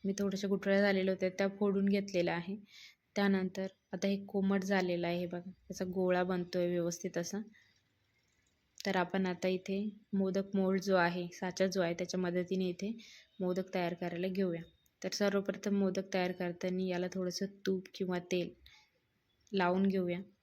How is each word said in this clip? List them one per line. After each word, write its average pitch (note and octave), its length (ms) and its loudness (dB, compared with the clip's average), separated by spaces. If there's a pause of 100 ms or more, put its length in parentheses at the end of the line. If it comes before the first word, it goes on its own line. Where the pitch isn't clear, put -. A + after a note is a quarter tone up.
मी G3 100 -2
थोड्याशा G3 340 -2
गुठळ्या G3 340 4
झालेल्या F#3+ 320 4
होत्या F#3 160 0
त्या G3 180 0 (120)
फोडून G3 260 2
घेतलेल्या G3 500 2
आहे. F3 200 -6 (600)
त्यानंतर F#3+ 520 2 (240)
आता F#3+ 160 -2
हे G3 180 0
कोमट G3 380 2
झालेलं F3+ 440 2
आहे, F3 180 0
बघा, F3 260 -8 (160)
त्याचा F#3 180 -6
गोळा F3+ 380 2
बनतोय F3+ 440 0
व्यवस्थित F3 500 -2
असा. F3 200 -4 (1500)
तर F#3+ 100 0
आपण F#3 300 0
आता F3+ 220 -2
इथे F#3+ 420 -2 (240)
मोदक G3 420 0
मोल्ड F#3+ 260 2
जो G3 140 2
आहे, F3 320 2
साचा F#3 400 -2
जो F#3 140 0
आहे, E3+ 120 2
त्याच्या F3+ 260 -4
मदतीने F3+ 500 0
इथे G3+ 280 -6 (420)
मोदक F#3 340 -2
तयार F3+ 200 0
करायला F3 340 -4
घेऊया. F#3 340 -2 (420)
तर F#3 60 -4
सर्वप्रथम G3+ 680 0
मोदक G3 380 0
तयार F#3 180 2
करताना F3+ 500 -2
याला F3+ 320 -2
थोडंसं F#3 320 -2 (200)
तूप F#3 280 0
किंवा F3+ 260 -2
तेल F3+ 300 -2 (1040)
लावून F#3 320 4
घेऊया F3+ 340 0 (240)